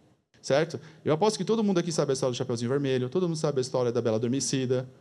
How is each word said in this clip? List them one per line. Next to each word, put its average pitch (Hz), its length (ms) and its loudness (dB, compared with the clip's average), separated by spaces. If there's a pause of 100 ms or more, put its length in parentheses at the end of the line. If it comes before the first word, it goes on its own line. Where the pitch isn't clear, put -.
(420)
Certo? 156 360 2 (260)
Eu 143 100 4
aposto 208 240 2
que 180 60 -2
todo 220 200 0
mundo 196 140 2
aqui 170 120 -2
sabe 147 200 0
a 131 40 4
história 127 180 0
do 120 40 -4
Chapeuzinho 120 340 -2
Vermelho, 131 380 0
todo 180 200 0
mundo 160 100 -2
sabe 147 200 0
a 127 40 0
história 123 280 0
da 120 120 0
Bela 110 140 2
Adormecida, 127 720 -2 (120)